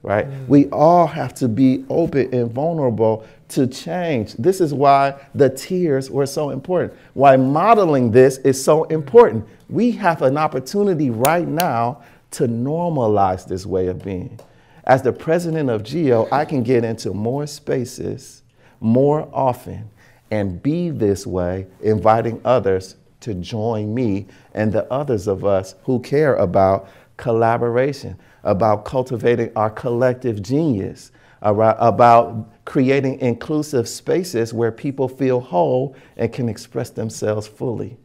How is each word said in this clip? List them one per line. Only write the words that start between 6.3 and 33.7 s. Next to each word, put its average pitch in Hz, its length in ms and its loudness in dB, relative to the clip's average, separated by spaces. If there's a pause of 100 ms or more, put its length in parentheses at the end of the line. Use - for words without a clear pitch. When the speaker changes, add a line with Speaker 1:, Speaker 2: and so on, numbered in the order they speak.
Speaker 1:
important, 135 420 -4 (220)
why 135 220 6
modeling 147 760 4
this 127 260 6
is 135 240 0
so 156 220 2
important. 160 600 4 (240)
We 214 240 0
have 170 300 0
an 143 160 2
opportunity 156 720 0
right 147 380 0
now 135 540 -2 (300)
to 147 140 -2
normalize 117 1000 0
this 92 180 -8
way 92 220 -2
of 90 160 -8
being. 95 340 -10 (460)
As 131 180 4
the 120 100 0
president 160 580 -2
of 107 120 -2
geo, 127 480 0
I 143 140 0
can 151 180 -4
get 120 220 2
into 110 280 -6
more 123 360 -4
spaces - 960 -8 (340)
more 139 540 2
often 110 580 -4 (400)
and 98 320 -4
be 170 280 -2
this 104 360 -2
way, 92 400 -4 (160)
inviting 110 600 2
others 98 500 0 (280)
to 110 120 -8
join 107 580 -6
me 104 340 -2 (280)
and 107 180 0
the 107 200 0
others 127 340 -2
of 95 180 -2
us 95 380 0
who 127 160 -2
care 139 380 0
about 95 520 2 (520)
collaboration, 117 760 -2 (280)
about 104 400 2
cultivating 120 720 -2
our 107 140 0
collective 120 720 -2
genius, 110 680 -4 (300)
ar-, 107 360 2
about 117 720 4 (160)
creating 135 560 0
inclusive 131 680 -2